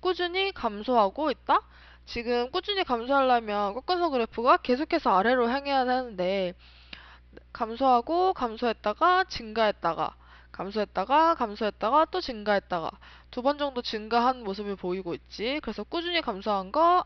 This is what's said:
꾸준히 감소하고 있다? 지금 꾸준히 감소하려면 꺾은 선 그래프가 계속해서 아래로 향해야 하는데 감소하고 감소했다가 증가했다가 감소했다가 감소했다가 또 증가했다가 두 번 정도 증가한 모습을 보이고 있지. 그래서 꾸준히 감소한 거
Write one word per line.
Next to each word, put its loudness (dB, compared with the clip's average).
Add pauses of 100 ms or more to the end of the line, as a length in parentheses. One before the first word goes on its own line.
꾸준히 -2
감소하고 0
있다? 0 (460)
지금 -2
꾸준히 -2
감소하려면 2
꺾은 -2
선 0
그래프가 2
계속해서 0
아래로 4
향해야 0
하는데 -2 (1000)
감소하고 2
감소했다가 0
증가했다가 -2 (380)
감소했다가 0
감소했다가 0
또 -4
증가했다가 -2 (400)
두 -6
번 0
정도 -4
증가한 0
모습을 -6
보이고 -6
있지. -6
그래서 -8
꾸준히 -4
감소한 -4
거 4